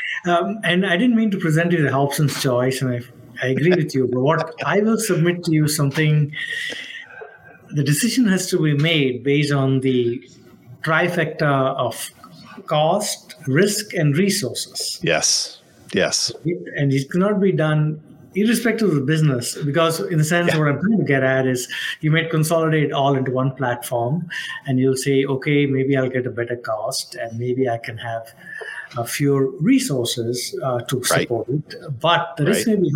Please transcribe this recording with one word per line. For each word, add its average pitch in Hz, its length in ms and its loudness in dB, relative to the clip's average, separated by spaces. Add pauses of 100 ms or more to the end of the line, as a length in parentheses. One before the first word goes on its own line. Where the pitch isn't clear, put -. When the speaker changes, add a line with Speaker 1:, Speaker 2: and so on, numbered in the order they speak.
(260)
Speaker 1:
Um, 180 380 0
and 175 240 2
I 175 100 2
didn't 240 200 4
mean 220 140 2
to 190 60 -2
present 165 340 2
you 165 120 2
the 127 80 2
Hobson's 139 500 0
choice, 127 400 0
and 131 100 -2
I, 120 100 -4 (440)
I 127 40 0
agree 143 260 2
with 160 180 0
you. 131 180 2
But 127 100 0
what 160 340 0 (100)
I 170 140 2
will 214 180 2
submit 175 460 0
to 170 80 -2
you 151 160 2
something: 151 640 2 (1400)
the 147 120 0
decision 220 440 2
has 185 240 0
to 185 80 2
be 151 140 2
made 139 500 2
based 143 280 2
on 135 300 2
the 123 400 0 (600)
trifecta 156 960 0
of 120 320 -4 (580)
cost, 160 680 0 (120)
risk, 190 460 0
and 151 240 2
resources. - 840 -2
Speaker 2:
Yes. - 560 -2 (340)
Yes. - 380 0 (460)
Speaker 1:
And 139 160 2
it 139 180 -2
cannot 196 300 2
be 190 100 4
done 151 500 0 (360)
irrespective 220 520 2
of 156 60 2
the 139 60 2
business, 139 600 2
because 160 380 2 (100)
in 165 60 2
the 151 60 4
sense 175 280 2
Speaker 2:
Yeah. 160 80 2
Speaker 1:
what 151 80 2
I'm 139 140 0
trying 208 160 2
to 151 80 2
get 135 180 2
at 131 240 2
is 127 220 -2 (320)
you 156 100 2
might 160 180 2
consolidate 160 600 2
all 139 240 2
into 127 160 0
one 131 200 0
platform 123 760 -2 (400)
and 131 100 2
you'll 131 200 2
say, 139 260 2
"Okay, 143 420 0
maybe 135 300 0
I'll 131 140 2
get 127 180 -2
a - 40 -4
better 120 260 -4
cost 113 580 -6
and 117 240 -8
maybe 123 300 0
I 117 80 -2
can 117 200 -10
have 113 360 -10 (640)
a 117 80 -2
fewer 139 440 2 (120)
resources, 123 1000 0
uh, 127 200 -2
to 123 160 -4
Speaker 2:
Right. - 80 -4 (160)
Speaker 1:
support - 260 -4
it." 147 280 -6 (260)
But 160 340 0
the 147 100 -2
risk 214 220 0
Speaker 2:
Right. 214 100 2
Speaker 1:
may 180 60 2
be 160 120 2